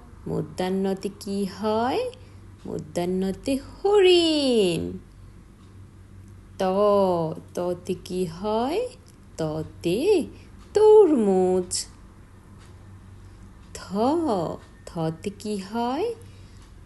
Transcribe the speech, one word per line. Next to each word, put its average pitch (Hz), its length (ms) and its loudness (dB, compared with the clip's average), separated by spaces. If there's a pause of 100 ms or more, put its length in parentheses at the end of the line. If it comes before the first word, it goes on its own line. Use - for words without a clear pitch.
(280)
মধ্যাহ্নতে 185 800 -4 (120)
কি 196 180 -8 (220)
হয়? 226 400 -2 (680)
মধ্যাহ্নতে 185 920 -4
হরিণ। 311 1300 2 (1800)
ত, 196 40 -2 (920)
ততে 180 400 -4 (100)
কি 185 220 -4
হয়? 220 640 -4 (480)
ততে 170 880 -2 (500)
তরমুজ। 220 960 6 (2000)
থ, - 40 -16 (1080)
থতে 160 440 -6
কি 208 260 -8
হয়? 240 580 -4 (720)